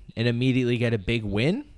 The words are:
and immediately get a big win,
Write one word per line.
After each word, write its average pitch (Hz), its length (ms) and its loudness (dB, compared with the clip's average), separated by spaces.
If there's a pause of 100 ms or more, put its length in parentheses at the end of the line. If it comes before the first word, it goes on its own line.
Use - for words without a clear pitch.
(160)
and 117 120 0
immediately 123 520 2
get 117 120 0
a 117 60 2
big 113 260 -2
win, 127 420 0 (120)